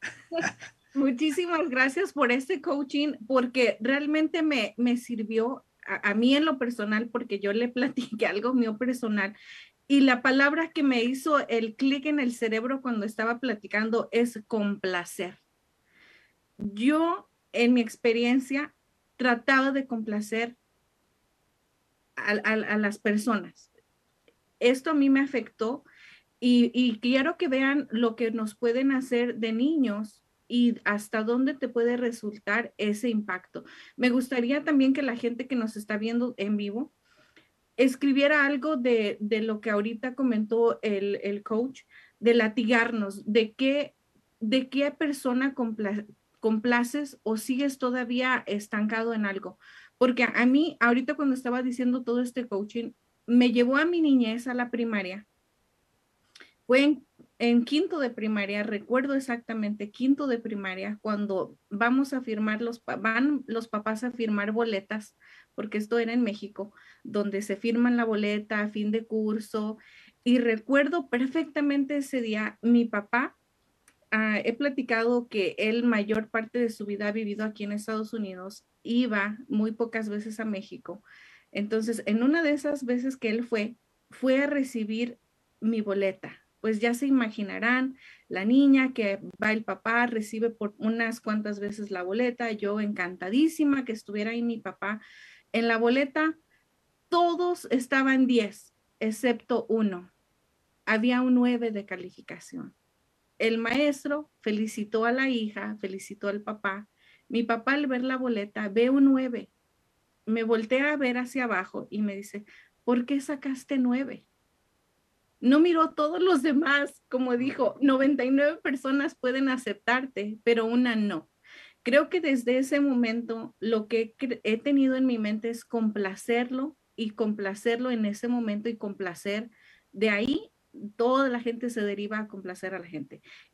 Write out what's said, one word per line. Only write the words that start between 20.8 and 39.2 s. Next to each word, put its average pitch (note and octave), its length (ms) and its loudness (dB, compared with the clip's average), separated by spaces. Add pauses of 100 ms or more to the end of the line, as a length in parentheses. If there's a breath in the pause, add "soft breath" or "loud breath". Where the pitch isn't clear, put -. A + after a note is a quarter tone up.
a, - 160 -2
a, G#3+ 200 0
a G#3+ 260 -2
las G#3 200 -2
personas. G#3 680 -2 (960)
Esto C4 280 2
a D#4 40 2
mí C#4 160 6
me C4+ 80 6
afectó B3+ 680 -4 (540 soft breath)
y, A#3+ 340 6
y A#3+ 280 0
quiero C4 360 2
que F4 120 -2
vean C4+ 420 0
lo A3+ 240 0
que A3+ 160 -2
nos A3 240 -4
pueden C4 380 0
hacer B3 460 0
de A3+ 140 -2
niños A3+ 680 0 (240)
y A#3+ 380 2
hasta G#3 400 -2
dónde C4 300 0
te C4 140 -4
puede A#3+ 280 0
resultar A3+ 800 -4
ese G#3 320 -2
impacto. G#3 560 -4 (320 loud breath)
Me B3 140 2
gustaría B3+ 520 0
también C4+ 300 4
que C#4+ 100 0
la A#3+ 140 -2
gente A#3+ 320 -6
que C4 80 -2
nos A3 200 -4
está G#3+ 220 -6
viendo A#3 380 -2
en G#3 200 -2
vivo G#3 380 -4 (840 soft breath)
escribiera C#4 720 4
algo D4 300 0
de, A#3+ 420 2
de G#3+ 220 -2